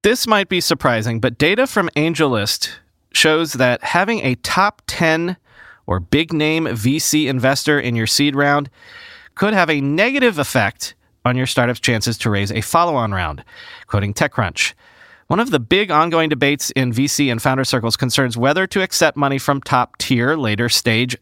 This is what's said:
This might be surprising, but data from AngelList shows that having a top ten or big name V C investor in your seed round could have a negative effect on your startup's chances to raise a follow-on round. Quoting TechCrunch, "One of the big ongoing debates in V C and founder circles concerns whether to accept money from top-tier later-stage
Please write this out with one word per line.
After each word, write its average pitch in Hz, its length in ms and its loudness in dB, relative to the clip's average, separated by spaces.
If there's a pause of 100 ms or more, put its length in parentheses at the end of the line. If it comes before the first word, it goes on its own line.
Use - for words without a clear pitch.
This 226 240 2
might 208 220 2
be 180 140 -2
surprising, 117 580 0
but 120 160 -2
data 202 300 2
from 190 280 -2
AngelList 147 760 0 (420)
shows 156 400 2
that 123 320 2
having 196 360 0
a 127 160 -2
top - 500 -2
ten 170 500 -2 (500)
or 90 140 -2
big 156 320 0
name 156 420 0
V 123 240 0
C 151 300 0
investor 135 500 0
in 120 180 -4
your 113 100 -2
seed 143 280 0
round 143 360 0 (640)
could 208 180 0
have 180 160 2
a 147 140 0
negative 214 560 2
effect 120 560 -2 (320)
on 123 100 0
your 127 100 -2
startup's 120 340 0
chances 113 360 0
to - 140 -2
raise 101 200 0
a 107 120 -4
follow-on 165 500 0
round. 80 320 -4 (440)
Quoting 101 260 -2
TechCrunch, - 580 -2 (540)
"One 170 120 0
of 247 120 0
the 147 100 2
big 185 300 0
ongoing 160 400 2
debates 143 400 0
in 127 240 0
V 131 120 2
C 143 220 0
and 113 140 -2
founder 131 220 0
circles 117 340 -2
concerns 123 400 -2
whether 151 300 0
to 196 120 -2
accept 170 380 0
money 139 180 0
from 139 240 -2
top-tier 123 720 0
later-stage 120 880 0